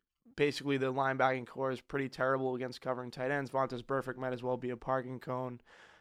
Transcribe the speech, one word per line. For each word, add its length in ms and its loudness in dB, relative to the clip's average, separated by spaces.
basically 400 2
the 160 2
linebacking 520 2
core 260 -2
is 100 -4
pretty 260 -2
terrible 480 2
against 240 -6
covering 320 -2
tight 200 -2
ends. 200 -2
Vontaze 320 0
Burfict 320 -2
might 160 -4
as 100 -4
well 140 0
be 140 -2
a 80 -4
parking 420 -2
cone. 400 -4